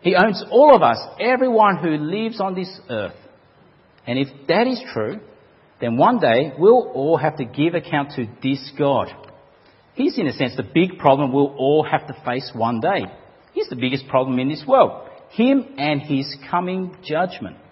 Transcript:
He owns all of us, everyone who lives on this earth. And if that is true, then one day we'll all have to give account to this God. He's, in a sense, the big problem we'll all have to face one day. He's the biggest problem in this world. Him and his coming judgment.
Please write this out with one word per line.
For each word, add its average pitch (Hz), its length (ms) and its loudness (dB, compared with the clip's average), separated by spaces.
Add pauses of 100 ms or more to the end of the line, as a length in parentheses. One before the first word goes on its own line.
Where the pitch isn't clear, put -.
He 180 140 0
owns 190 360 2
all 277 240 10
of 190 60 6
us, 117 160 4 (220)
everyone 226 580 2
who 156 200 -2
lives 208 420 -6
on 190 160 -4
this 180 240 -10 (100)
earth. 104 260 -6 (920)
And 123 140 -4
if 135 80 -2 (200)
that 208 200 2
is 254 140 -4 (120)
true, 123 260 -6 (600)
then 117 180 -4
one 214 220 4
day 135 380 2
we'll 220 360 4
all 147 240 0
have 147 200 -2
to 135 80 -6
give 143 280 -2
account 147 420 -4
to 120 120 -6 (140)
this 135 360 -4
God. 135 300 0 (880)
He's, 285 220 -2
in 190 100 -2
a 120 60 -2
sense, 127 220 -4
the - 80 -8
big 180 340 0
problem 139 360 2
we'll 139 240 0
all 147 320 2
have - 180 -2
to - 180 -14
face 127 280 -6
one 117 260 -2
day. 156 260 -2 (480)
He's 427 160 -6
the - 60 -10
biggest 127 320 -4
problem 131 320 0
in 131 100 -2
this 151 160 -8
world. - 420 2 (220)
Him 262 480 0
and 143 240 -2
his 139 340 -4 (140)
coming 180 540 -4
judgment. 160 540 -6 (140)